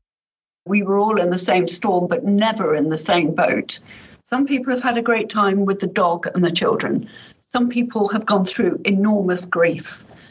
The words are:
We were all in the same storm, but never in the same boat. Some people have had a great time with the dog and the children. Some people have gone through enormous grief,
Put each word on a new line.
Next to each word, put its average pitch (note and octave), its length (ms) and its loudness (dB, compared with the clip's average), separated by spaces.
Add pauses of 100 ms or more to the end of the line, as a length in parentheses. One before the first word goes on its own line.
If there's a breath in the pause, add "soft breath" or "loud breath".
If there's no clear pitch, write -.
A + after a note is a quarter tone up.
(680)
We G3+ 140 2
were G3 160 0
all G#3 240 2
in F3 80 2
the F3+ 80 0
same F3+ 300 2
storm, F3 400 0
but F3 160 -2
never G3+ 520 2
in D3+ 140 0
the D#3 80 -2
same E3 380 0
boat. - 440 -2 (440 loud breath)
Some C4+ 240 0
people C4 260 0
have B3 80 -2
had B3 160 0
a A#3 60 0
great A#3 260 0
time G3+ 360 2
with G3 140 0
the F#3+ 60 -2
dog F3 480 0
and F3+ 100 2
the E3+ 80 2
children. - 560 -2 (420 loud breath)
Some A#3+ 200 0
people A#3 380 -2
have G#3 180 -2
gone G3 200 2
through - 380 -2
enormous G3 640 0
grief, E3+ 580 -2 (280 loud breath)